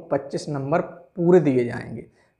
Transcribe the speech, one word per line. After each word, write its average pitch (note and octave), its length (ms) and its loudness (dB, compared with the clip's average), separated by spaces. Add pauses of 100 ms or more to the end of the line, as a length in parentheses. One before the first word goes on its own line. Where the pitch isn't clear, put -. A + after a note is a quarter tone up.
पच्चीस C#3+ 400 -6
नंबर C#3+ 320 -2
पूरे F3 600 2
दिए C3 240 2
जाएंगे। A#2 420 -10 (340)